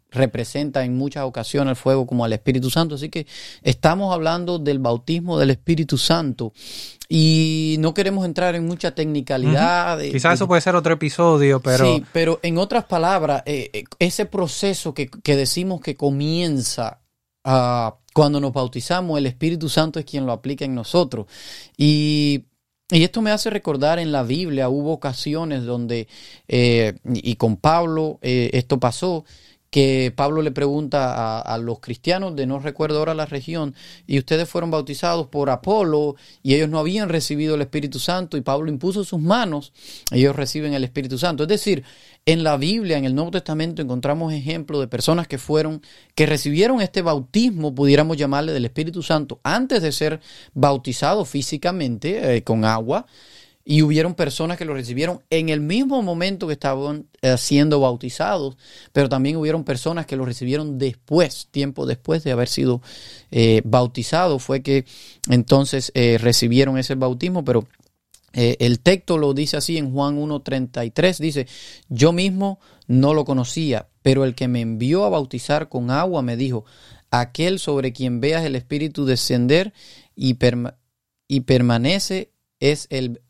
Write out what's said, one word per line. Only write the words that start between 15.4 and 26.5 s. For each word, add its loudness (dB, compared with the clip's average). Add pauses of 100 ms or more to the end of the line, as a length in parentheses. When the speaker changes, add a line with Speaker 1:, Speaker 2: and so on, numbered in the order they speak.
Speaker 1:
que -6
comienza, -2 (440)
ah, 2 (180)
cuando 4
nos -2
bautizamos, -2
el 0
Espíritu -4
Santo 0
es -8
quien -6
lo -2
aplica -6
en -4
nosotros. -2 (500)
Y, 2 (440)
y 6
esto 0
me 0
hace -2
recordar 0
en -4
la 0
Biblia, -2
hubo -2
ocasiones -4
donde, -4 (400)
eh, 4 (120)